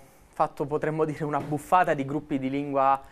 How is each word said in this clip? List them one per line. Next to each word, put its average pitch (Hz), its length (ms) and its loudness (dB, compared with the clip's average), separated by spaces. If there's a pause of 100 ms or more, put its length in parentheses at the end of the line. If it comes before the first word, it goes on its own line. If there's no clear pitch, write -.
(280)
fatto, 156 380 -2
potremmo 156 380 0
dire, 156 200 -4
una 143 160 -2
buffata 160 540 2
di 143 100 -2
gruppi 147 340 -4
di 131 100 -2
lingua 139 640 2